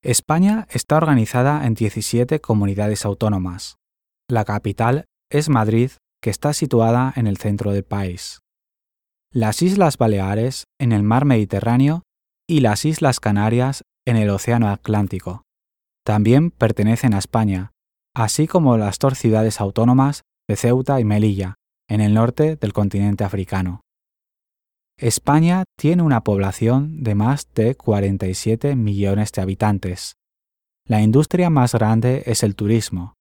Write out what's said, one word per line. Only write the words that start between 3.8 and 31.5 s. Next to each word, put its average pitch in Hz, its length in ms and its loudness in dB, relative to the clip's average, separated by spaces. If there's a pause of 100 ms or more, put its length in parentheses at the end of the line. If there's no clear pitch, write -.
La 113 180 0
capital 113 600 -2 (240)
es 151 180 -2
Madrid, 117 440 2 (300)
que - 80 -4
está 147 240 -4
situada 123 600 0
en 117 120 -2
el 98 100 -2
centro 101 340 -4
del 98 120 -2
país. 95 560 -10 (920)
Las 110 300 -2
Islas 185 360 2
Baleares, 107 680 -2 (140)
en 123 120 0
el 104 120 2
mar 117 220 2
Mediterráneo, 123 760 2 (440)
y 160 120 2
las 107 240 2
Islas 151 360 0
Canarias, 110 640 0 (220)
en 117 120 2
el 104 120 2
Océano 113 400 0
Atlántico. 101 760 -4 (600)
También 113 480 2
pertenecen 110 600 0
a 98 60 2
España, 101 520 -2 (420)
así 123 340 -2
como 143 300 2
las 101 220 -2
dos 135 180 0
ciudades 110 440 0
autónomas 127 640 2 (260)
de 101 80 -2
Ceuta 127 420 0
y 113 60 0
Melilla, 104 500 0 (320)
en 107 140 0
el 104 120 2
norte 120 420 2
del 104 180 -6
continente 101 500 -2
africano. 92 580 -4 (1160)
España 160 680 2 (160)
tiene 170 240 2
una 135 200 2
población 117 800 0
de 107 120 0
más 123 400 0
de 117 200 0
cuarenta 98 520 -2
y 92 60 -4
siete 113 420 -2
millones 101 560 0
de 101 100 -4
habitantes. 95 720 -4 (720)
La 107 160 2
industria 151 480 2
más 131 240 2